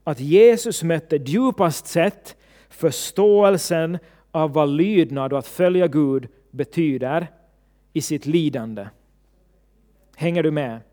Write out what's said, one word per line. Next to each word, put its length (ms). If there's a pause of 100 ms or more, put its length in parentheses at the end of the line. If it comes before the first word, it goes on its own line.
att 160
Jesus 640
mötte 320
djupast 720
sett 500 (320)
förståelsen 1300 (340)
av 220
vad 160
lydnad 640
och 60
att 80
följa 400
Gud 400 (240)
betyder 760 (680)
i 80
sitt 240
lidande. 600 (1300)
Hänger 280
du 80
med? 280 (140)